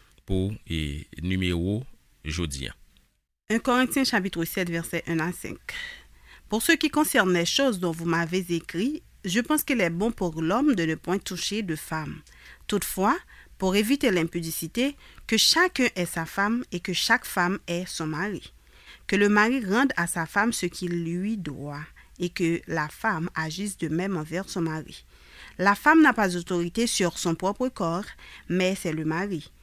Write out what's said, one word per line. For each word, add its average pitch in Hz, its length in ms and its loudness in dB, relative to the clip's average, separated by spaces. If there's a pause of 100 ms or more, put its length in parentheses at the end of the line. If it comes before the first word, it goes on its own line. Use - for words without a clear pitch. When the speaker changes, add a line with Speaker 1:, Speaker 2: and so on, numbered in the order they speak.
(300)
Speaker 1:
pou, 95 240 0 (160)
e, 78 380 -4 (180)
nimewo 92 540 0 (420)
jodi 73 480 -4
a. - 60 -16 (720)
Speaker 2:
Un 220 100 2
Corinthiens 254 460 2
chapitre 190 400 -2
sept, 175 240 -2
versets 165 380 -4
un 165 120 0
à 165 120 0
cinq. - 260 -10 (920)
Pour 226 120 0
ce 330 120 4
qui 302 160 2
concerne 233 440 4
les 170 120 2
choses 185 340 2
dont 175 120 0
vous 165 140 -6
m'avez 170 480 0
écrit, 196 480 -2 (220)
je 190 160 0
pense 302 240 2
qu'il 247 180 0
est 170 80 2
bon 190 220 0
pour 165 280 -2
l'homme 226 360 2
de 170 100 2
ne 160 80 2
point 170 240 -2
toucher 196 460 -4
de 165 120 -4
femme. 151 460 -8 (460)
Toutefois, 208 500 0 (400)
pour 190 180 2
éviter 226 360 2
l'impudicité, 170 840 0 (320)
que 220 100 2
chacun 320 580 4
ait 180 100 0
sa 165 200 -4
femme 214 460 0
et 175 80 -2
que 180 140 -4
chaque 233 320 2
femme 185 420 0
ait 175 200 -4
son 160 200 -6
mari. 165 460 -6 (540)
Que 190 80 0
le 208 140 6
mari 220 360 4
rende 240 320 2
à 170 100 0
sa 165 180 -4
femme 220 280 0
ce - 120 -4
qu'il 175 380 -4
lui 180 340 -2
doit 147 440 -8 (380)
et 180 100 -2
que 165 380 0
la 160 200 -2
femme 175 480 -2
agisse 165 420 -6
de 165 100 -4
même 175 300 -2
envers 160 320 -6
son 180 120 -2
mari. 160 440 -6 (520)
La 202 180 4
femme 320 260 8
n'a 277 120 8
pas 190 220 2
autorité 175 520 0
sur 175 300 0
son 165 180 0
propre 208 340 -2
corps, 180 360 -2 (440)
mais 185 260 2
c'est 170 180 -4
le 156 120 -2
mari. 165 460 -4 (120)